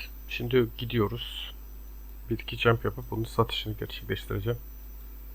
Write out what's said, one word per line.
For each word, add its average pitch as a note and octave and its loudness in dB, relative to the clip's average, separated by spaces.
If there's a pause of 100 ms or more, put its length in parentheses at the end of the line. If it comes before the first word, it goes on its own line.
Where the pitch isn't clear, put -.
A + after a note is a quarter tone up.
(280)
şimdi A#2+ 6 (100)
gidiyoruz. A#2 0 (760)
Bir A2+ 2
iki - -6
jump A#2 6
yapıp G#2 -2
bunun A2 0
satışını - 2
gerçekleştireceğim. G#2 -2 (760)